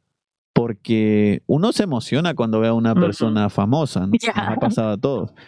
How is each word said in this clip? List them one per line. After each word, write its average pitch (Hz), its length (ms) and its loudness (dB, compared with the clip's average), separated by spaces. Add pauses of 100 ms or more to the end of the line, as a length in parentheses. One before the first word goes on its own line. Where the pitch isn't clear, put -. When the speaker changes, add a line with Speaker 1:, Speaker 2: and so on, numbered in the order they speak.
(540)
Speaker 1:
porque 107 920 0
uno 214 260 2
se - 120 0
emociona 160 500 -2
cuando 113 260 0
ve 113 80 2
a 113 60 2
una 113 180 2
Speaker 2:
Ujú. - 80 2
Speaker 1:
persona 107 480 0
famosa, 110 580 0
¿no? 98 140 0
Speaker 2:
Ya. 233 140 -2
Speaker 1:
Nos 208 220 -2
ha - 40 -6
pasado 113 320 0
a 101 60 -2
todos. 120 340 -2 (160)